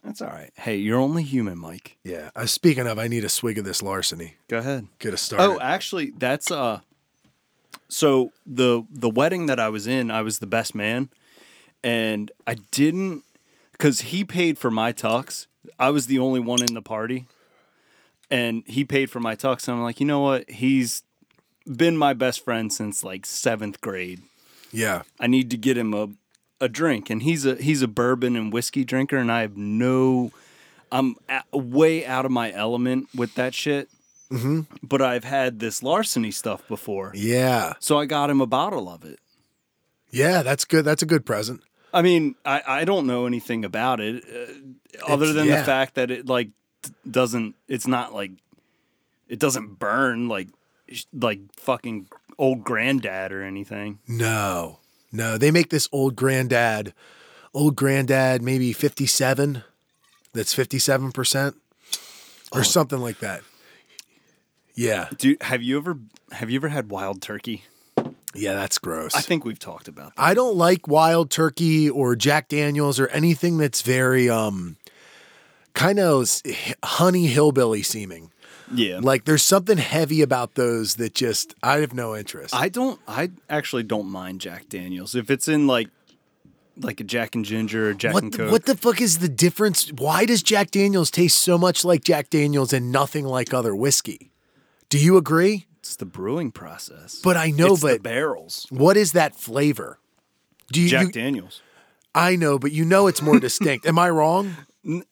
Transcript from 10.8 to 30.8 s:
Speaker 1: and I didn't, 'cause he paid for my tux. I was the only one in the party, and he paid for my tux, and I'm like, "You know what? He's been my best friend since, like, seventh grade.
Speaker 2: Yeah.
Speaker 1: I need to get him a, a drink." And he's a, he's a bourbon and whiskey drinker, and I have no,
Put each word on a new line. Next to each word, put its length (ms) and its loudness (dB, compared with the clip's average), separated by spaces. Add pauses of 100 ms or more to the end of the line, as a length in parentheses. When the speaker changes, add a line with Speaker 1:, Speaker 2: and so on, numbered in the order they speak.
Speaker 1:
and 480 -2 (160)
I 100 -6 (140)
didn't, 540 0 (540)
'cause 240 2
he 220 -4
paid 340 0
for 120 -2
my 220 0
tux. 540 -4 (320)
I 120 2
was 160 0
the 120 0
only 220 0
one 220 0
in 120 0
the 80 -10
party, 440 -6 (1040)
and 360 -2
he 180 -2
paid 260 0
for 100 -8
my 160 -4
tux, 320 -2
and 100 -4
I'm 40 -2
like, 180 -6
"You 60 2
know 140 2
what? 300 0
He's 520 0 (640)
been 300 0
my 160 2
best 320 -2
friend 280 -4
since, 300 -6
like, 220 -12
seventh 560 -4
grade. 400 -8 (520)
Speaker 2:
Yeah. 300 -2 (180)
Speaker 1:
I 80 -2
need 220 2
to 60 -2
get 220 0
him 160 -2
a, 140 -4 (520)
a 80 0
drink." 420 -2
And 120 -4
he's 220 0
a, 120 2
he's 260 0
a 60 0
bourbon 460 0
and 180 -4
whiskey 320 -2
drinker, 340 -2
and 120 0
I 120 0
have 140 -6
no, 760 0 (580)